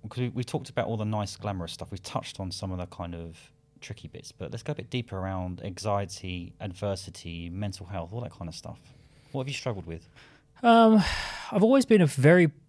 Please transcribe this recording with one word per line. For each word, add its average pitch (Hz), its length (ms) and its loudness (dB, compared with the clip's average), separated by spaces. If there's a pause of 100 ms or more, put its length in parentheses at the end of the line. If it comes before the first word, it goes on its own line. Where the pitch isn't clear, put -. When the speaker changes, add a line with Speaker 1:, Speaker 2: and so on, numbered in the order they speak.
Speaker 1:
'cause 123 100 -8
we, 123 100 -2
we 120 140 -6
talked - 260 -8
about - 180 -4
all 110 100 -2
the 107 80 -4
nice 107 320 -4
glamorous 95 340 -6
stuff. - 200 -12
We've 92 120 -10
touched - 360 -10
on 95 120 -6
some 98 200 -8
of 90 60 -6
the 90 100 -6
kind 87 280 -10
of 82 240 -14 (420)
tricky - 260 -14
bits, - 240 -18
but - 200 -10
let's 117 120 -10
go 151 80 -8
a 143 40 -4
bit - 140 -14
deeper 120 280 -6
around 92 460 -4
anxiety, 92 960 -4
adversity, 90 880 -8
mental 95 360 -8
health, 87 280 -8
all 120 80 -8
that - 120 -10
kind - 160 -10
of 82 60 -14
stuff. - 240 -14 (520)
What 135 120 -6
have 135 40 -6
you 139 60 -8
struggled 98 320 -6
with? 82 240 -10 (540)
Speaker 2:
Um, 226 400 8 (480)
I've 175 120 4
always 254 220 6
been 214 160 6
a 156 60 8
very 156 440 8 (180)